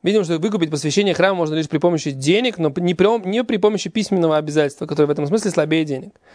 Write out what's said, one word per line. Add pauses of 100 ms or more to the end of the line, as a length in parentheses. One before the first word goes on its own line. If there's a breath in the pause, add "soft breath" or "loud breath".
Видимо,
что
выкупить
посвящение
храма
можно
лишь
при
помощи
денег,
но
не
при,
не
при
помощи
письменного
обязательства,
которое
в
этом
смысле
слабее
денег. (220 loud breath)